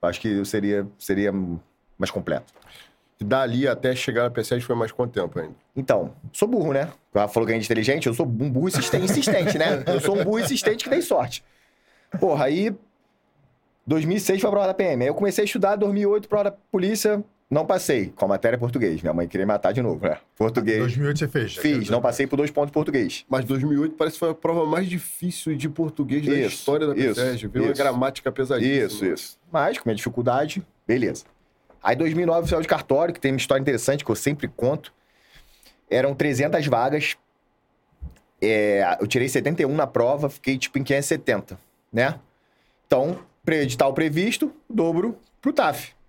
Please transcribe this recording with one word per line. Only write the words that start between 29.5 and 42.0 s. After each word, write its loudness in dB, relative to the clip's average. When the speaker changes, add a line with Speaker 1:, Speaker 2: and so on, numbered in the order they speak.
Speaker 1:
Mas, 0
com -4
minha 0
dificuldade, -2
beleza. 0
Aí, 2
dois 0
mil 0
e 2
nove, 2
oficial -2
de -4
cartório, 0
que -12
tem 0
uma 0
história 2
interessante 0
que -14
eu 2
sempre -2
conto. -4
Eram 2
trezentas 0
vagas. 0
É, 4
eu -2
tirei 2
setenta 0
e 2
um 0
na 0
prova, 2
fiquei, -4
tipo, -4
em -2
quinhentos 0
e -4
setenta, -2
né? 0